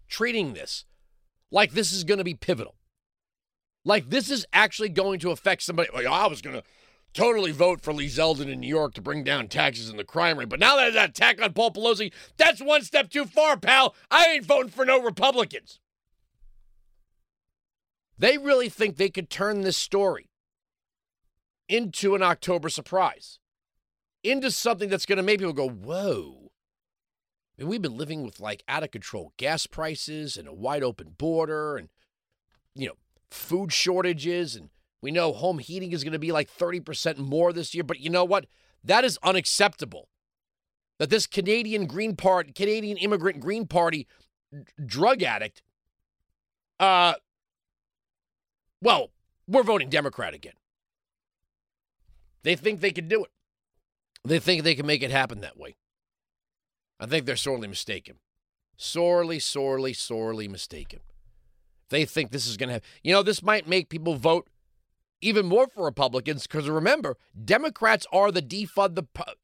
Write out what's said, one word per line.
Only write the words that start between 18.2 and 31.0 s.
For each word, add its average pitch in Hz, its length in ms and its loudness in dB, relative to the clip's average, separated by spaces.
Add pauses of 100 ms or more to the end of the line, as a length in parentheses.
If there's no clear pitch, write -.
really 277 320 2
think 196 280 -2
they 190 120 0
could 175 220 -8
turn 202 320 -2
this 190 160 -2
story 196 500 -2 (1400)
into 202 480 0
an 185 80 2
October 175 460 0
surprise, - 680 -2 (840)
into 262 280 0
something 202 400 -2
that's 190 160 -2
gonna 190 160 0
make 208 160 2
people 180 160 -4
go, 131 160 -2
"Whoa." 107 760 -6 (1120)
I 127 40 -14
mean, 147 60 -8
we've 214 140 -4
been 127 140 -6
living 151 260 -8
with, 107 160 -14
like, 104 300 -10
out 147 140 -4
of 151 80 -10
control 101 460 -12
gas 156 300 -2
prices 151 680 -10
and 151 100 -18
a - 60 -20
wide 127 300 -4
open 90 340 -6